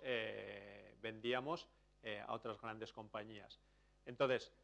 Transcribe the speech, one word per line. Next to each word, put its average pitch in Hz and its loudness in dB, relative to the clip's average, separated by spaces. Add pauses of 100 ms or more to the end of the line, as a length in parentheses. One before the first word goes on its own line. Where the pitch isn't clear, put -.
eh, 101 -2
vendíamos, 120 2 (360)
eh, 107 -2
a 117 0
otras 113 -2
grandes 110 -4
compañías. 107 -8 (460)
Entonces, 127 6 (120)